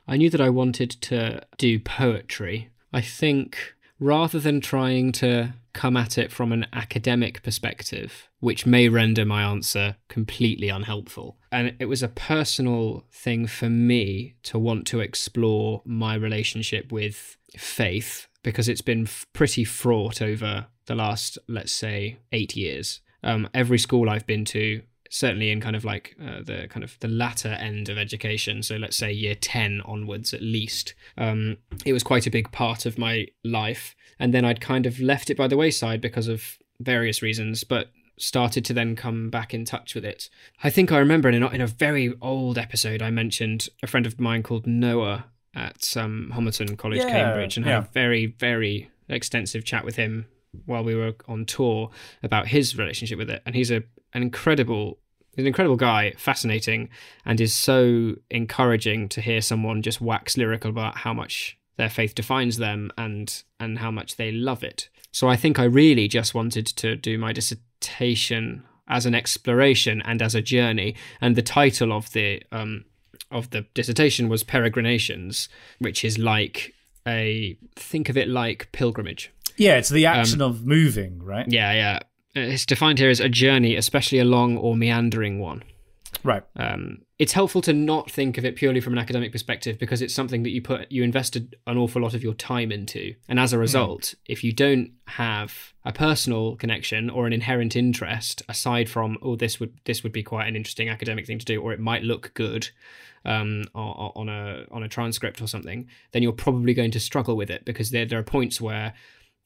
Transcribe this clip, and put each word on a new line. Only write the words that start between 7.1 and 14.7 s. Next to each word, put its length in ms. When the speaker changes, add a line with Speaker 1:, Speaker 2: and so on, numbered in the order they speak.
Speaker 1:
perspective, 840
which 280
may 220
render 360
my 180
answer 540
completely 600
unhelpful. 680
And 280
it 60
was 160
a 60
personal 1040
thing 360
for 200
me 760
to 140
want 300